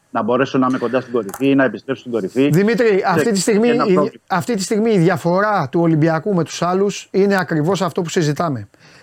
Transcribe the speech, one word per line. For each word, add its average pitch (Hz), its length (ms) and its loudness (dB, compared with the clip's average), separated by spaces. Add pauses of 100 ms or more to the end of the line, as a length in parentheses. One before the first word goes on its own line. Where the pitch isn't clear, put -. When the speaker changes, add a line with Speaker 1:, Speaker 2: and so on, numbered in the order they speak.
(100)
Speaker 1:
να 113 120 -2
μπορέσω 127 360 0
να 127 120 2
είμαι 127 80 -2
κοντά 120 220 -2
στην 123 120 -8
κορυφή, 123 420 -2
να 135 100 4
επιστρέψω 117 360 -4
στην 123 140 -10
κορυφή. 113 360 0
Speaker 2:
Δημήτρη, 202 460 2
Speaker 1:
Και 190 100 0
Speaker 2:
αυτή 180 260 0
τη 196 80 -2
στιγμή, 220 280 2
Speaker 1:
ένα 240 180 2
Speaker 2:
η, 196 60 2
Speaker 1:
πρόβλημα. 151 240 0 (100)
Speaker 2:
αυτή 190 280 -2
τη 196 80 -4
στιγμή 220 300 0
η 208 60 4
διαφορά 180 720 0
του 170 120 -2
Ολυμπιακού 160 540 2
με 165 100 0
τους - 180 -8
άλλους 190 480 -2
είναι 196 300 2
ακριβώς 170 420 0
αυτό 180 200 -2
που 165 60 -6
συζητάμε. 147 600 -2 (340)